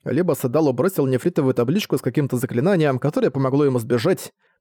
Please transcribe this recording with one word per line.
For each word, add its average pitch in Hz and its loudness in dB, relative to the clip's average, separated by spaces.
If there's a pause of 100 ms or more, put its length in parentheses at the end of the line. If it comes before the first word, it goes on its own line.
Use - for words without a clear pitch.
Либо 165 0
Садалу 139 0
бросил 127 0
нефритовую 131 0
табличку 139 0
с - -4
каким-то 131 -2
заклинанием, 135 0
которое 170 0
помогло 135 0
ему 127 2
сбежать, 123 -2 (280)